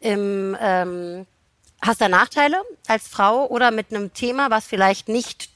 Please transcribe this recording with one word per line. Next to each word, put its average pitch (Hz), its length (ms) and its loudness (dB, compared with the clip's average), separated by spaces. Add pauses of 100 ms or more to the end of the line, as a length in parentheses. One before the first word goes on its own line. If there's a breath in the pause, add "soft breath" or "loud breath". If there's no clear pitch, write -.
im, 202 600 -2
ähm, 180 680 -2 (540)
hast 220 200 0
da 214 80 4
Nachteile 285 480 4 (300)
als 220 220 -2
Frau 226 380 2
oder 247 240 2
mit 220 200 -4
einem 202 220 -6
Thema, 247 380 -2
was 214 160 0
vielleicht 190 420 0
nicht, - 480 -6